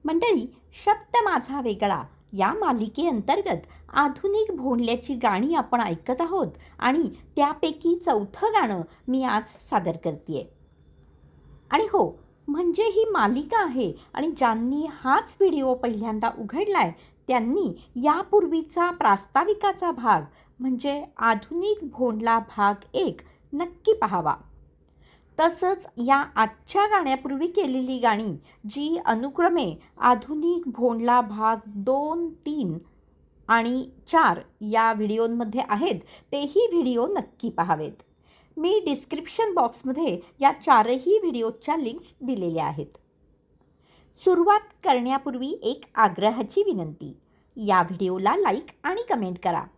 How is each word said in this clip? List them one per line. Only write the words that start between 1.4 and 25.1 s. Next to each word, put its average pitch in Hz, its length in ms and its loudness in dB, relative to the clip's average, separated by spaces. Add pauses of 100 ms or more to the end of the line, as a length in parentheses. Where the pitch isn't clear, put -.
वेगळा 208 420 -2 (300)
या 196 200 2
मालिकेअंतर्गत 294 1120 -2 (220)
आधुनिक 392 680 0
भोंडल्याची 247 580 -2
गाणी 233 400 0
आपण 247 260 0
ऐकत 214 400 -4
आहोत 339 260 0 (320)
आणि 277 300 2 (280)
त्यापैकी 311 680 0
चौथं 254 480 0
गाणं 226 300 0 (260)
मी 262 140 0
आज 226 340 -2 (140)
सादर 180 340 -2
करतेय. 151 400 -6 (1300)
आणि 415 140 4
हो, 339 220 2 (420)
म्हणजे 339 360 0
ही 440 260 2
मालिका 294 540 2
आहे 247 280 -2 (220)
आणि 311 160 -2
ज्यांनी 262 600 0
हाच - 480 0
व्हिडिओ 285 340 4
पहिल्यांदा 226 640 -2
उघडलाय 269 540 0 (360)
त्यांनी 254 400 0 (280)
यापूर्वीचा 330 920 2
प्रास्ताविकाचा 349 1000 0
भाग 233 320 2 (380)
म्हणजे 262 420 -4 (140)
आधुनिक 339 680 0
भोंडला 226 560 0
भाग 208 460 0 (100)
एक - 260 -2 (320)
नक्की 349 400 -2
पाहावा. 185 420 0 (1040)